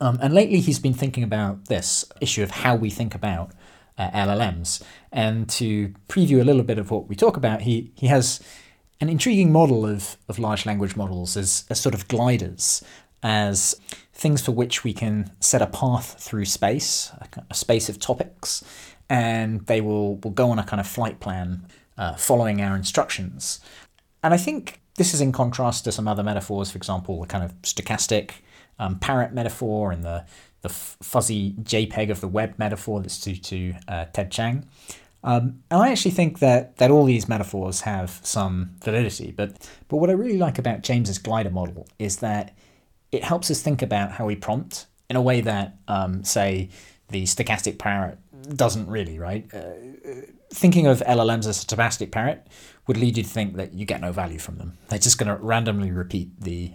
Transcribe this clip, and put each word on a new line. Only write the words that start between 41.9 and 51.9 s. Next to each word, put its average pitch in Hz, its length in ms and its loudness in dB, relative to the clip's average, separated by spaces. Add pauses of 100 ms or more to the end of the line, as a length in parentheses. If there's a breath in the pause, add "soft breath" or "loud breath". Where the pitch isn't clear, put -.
is 101 180 -4
that 104 380 -4 (560 soft breath)
it 135 120 -2
helps 175 280 -2
us 139 100 -2
think 143 200 0
about 101 320 -2
how 113 120 -6
we 104 100 -2
prompt - 520 -6 (220)
in 127 60 -2
a 127 60 2
way 123 200 4
that, 101 360 -2 (100)
um, 95 360 -2
say, 95 460 0 (400 loud breath)
the 95 140 -4
stochastic 113 540 -2
parrot 98 400 -2 (380)
doesn't 110 320 2
really, 90 300 -6
right? 92 340 -8
Uh, 90 220 -12 (800)
thinking 175 340 6
of 131 220 6
L 120 120 4
L 113 160 4
Ms 110 120 -4
as 104 160 -4
a - 20 -12
stochastic 113 460 -2